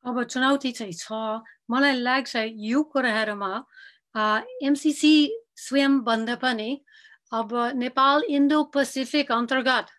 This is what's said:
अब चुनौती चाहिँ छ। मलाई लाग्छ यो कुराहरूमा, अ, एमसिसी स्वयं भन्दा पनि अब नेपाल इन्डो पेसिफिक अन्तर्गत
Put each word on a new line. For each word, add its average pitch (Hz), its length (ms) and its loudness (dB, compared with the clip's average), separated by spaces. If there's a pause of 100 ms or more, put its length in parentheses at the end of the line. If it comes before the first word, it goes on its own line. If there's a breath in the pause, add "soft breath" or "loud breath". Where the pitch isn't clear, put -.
अब 247 180 -2
चुनौती 262 480 0
चाहिँ 214 220 -10
छ। - 180 -12 (580 soft breath)
मलाई 269 240 2
लाग्छ 254 420 -2
यो 226 480 -2
कुराहरूमा, 214 800 -2 (500 loud breath)
अ, 214 240 0 (240)
एमसिसी 302 800 2 (120)
स्वयं 277 440 2
भन्दा 226 360 0
पनि 240 460 -4 (520 soft breath)
अब 233 420 -2
नेपाल 269 480 2
इन्डो 285 400 2
पेसिफिक 277 680 -2
अन्तर्गत 240 540 0 (140)